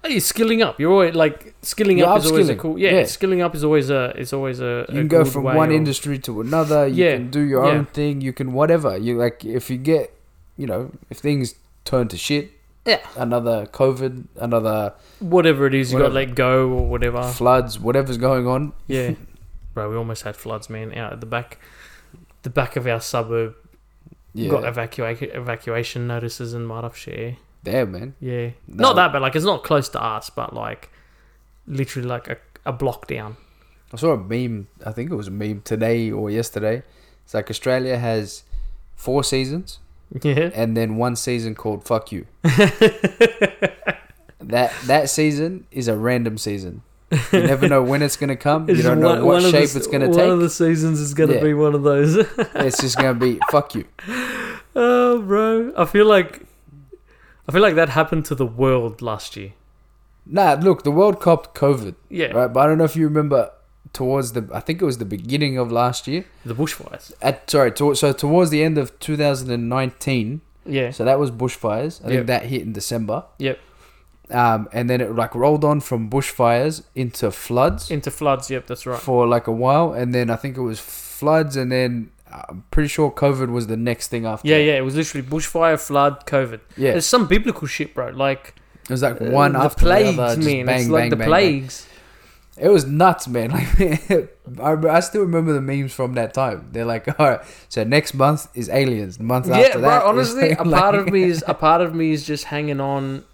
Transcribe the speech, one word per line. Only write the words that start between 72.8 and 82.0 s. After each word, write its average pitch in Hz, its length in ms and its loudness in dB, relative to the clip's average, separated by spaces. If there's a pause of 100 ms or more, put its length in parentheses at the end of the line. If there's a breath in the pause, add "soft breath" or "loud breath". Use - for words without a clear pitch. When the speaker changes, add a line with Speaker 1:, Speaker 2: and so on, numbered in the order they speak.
Speaker 1:
Yep. 135 200 -4 (720 soft breath)
Speaker 2:
Um, 117 440 2
and 120 180 -2
then 127 100 2
it, 113 140 -4
like, 113 220 -2
rolled 147 280 2
on 147 140 2
from 113 320 -4
bushfires 131 720 0 (140)
into 120 340 -4
floods 139 600 -2
Speaker 1:
Into 147 180 -6
floods, 135 400 -2
yep, 127 160 -8
that's - 180 -12
right. 123 140 -6
Speaker 2:
for, 123 260 2
like, 117 220 2
a 113 60 -2
while, 139 400 2
and 123 200 -4
then 123 180 0
I 117 40 0
think 131 220 -8
it 131 60 -6
was 110 180 -6
floods, 151 760 -2
and 127 140 -2
then 123 400 -2 (220)